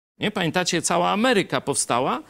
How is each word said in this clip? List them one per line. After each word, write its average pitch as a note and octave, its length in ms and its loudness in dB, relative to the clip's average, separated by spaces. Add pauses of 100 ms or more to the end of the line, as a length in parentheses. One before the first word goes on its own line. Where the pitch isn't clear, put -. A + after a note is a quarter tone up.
(180)
Nie? G3 120 -2
Pamiętacie, F3 520 0
cała F3 280 0
Ameryka G3+ 500 0
powstała C#3+ 680 -2